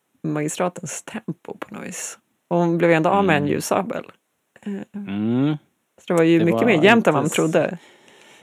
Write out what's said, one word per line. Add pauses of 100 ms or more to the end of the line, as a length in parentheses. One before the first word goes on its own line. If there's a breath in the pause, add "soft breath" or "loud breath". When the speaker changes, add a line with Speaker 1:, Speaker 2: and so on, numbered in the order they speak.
(220)
Speaker 1:
magistratens
tempo
på
något
vis. (300)
Och
hon
blev
ju
ändå
av
med
en
Speaker 2:
Mm.
Speaker 1:
ljussabel. (500)
Eh, (220)
Speaker 2:
Mm. (420)
Speaker 1:
så
det
var
ju
Speaker 2:
Det
Speaker 1:
mycket
Speaker 2:
var
Speaker 1:
mer
jämnt
än
Speaker 2:
inte
Speaker 1:
vad
man
Speaker 2:
s-,
Speaker 1:
trodde. (640 soft breath)